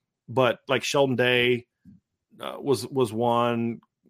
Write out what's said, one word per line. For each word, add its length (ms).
but, 380
like, 160
Sheldon 340
Day, 500
uh, 200
was, 280
was 240
one. 680